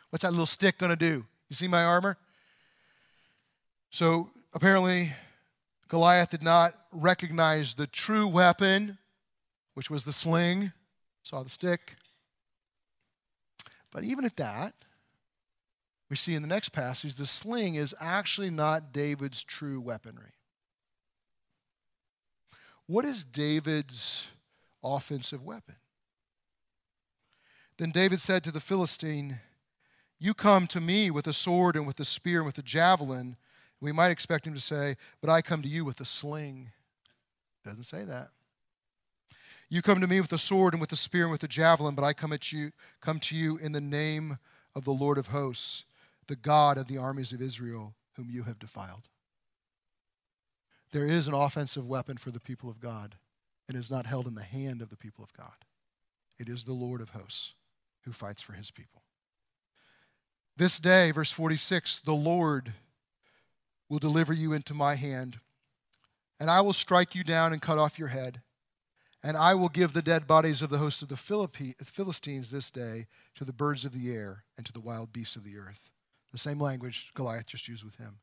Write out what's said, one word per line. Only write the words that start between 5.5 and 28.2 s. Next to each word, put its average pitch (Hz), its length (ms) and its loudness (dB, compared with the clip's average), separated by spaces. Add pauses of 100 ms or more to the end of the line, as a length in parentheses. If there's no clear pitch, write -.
Goliath 170 420 6
did 156 120 -8
not 170 320 6 (160)
recognize 160 840 2
the 143 120 -4
true 214 400 0
weapon, 190 720 4 (760)
which 135 160 -10
was 147 140 -4
the 147 80 -6
sling. 175 600 2 (500)
Saw 131 220 -10
the 131 60 -12
stick. - 460 -4 (2000)
But - 100 -10
even 262 220 -4
at - 120 -4
that, 120 380 -6 (1300)
we 139 80 -6
see 170 180 -2
in 151 80 -2
the 151 60 -6
next 196 200 -2
passage, 127 460 -8
the 139 120 -8
sling 214 480 -4
is 147 240 -4
actually 185 520 -4
not 156 420 -2
David's 143 500 -4
true 139 380 -10
weaponry. 117 540 -12 (2500)
What 220 180 0
is 233 200 -6
David's 147 1040 -4 (560)
offensive 135 580 -6
weapon? - 320 -16 (2000)
Then 165 120 -4
David 185 300 4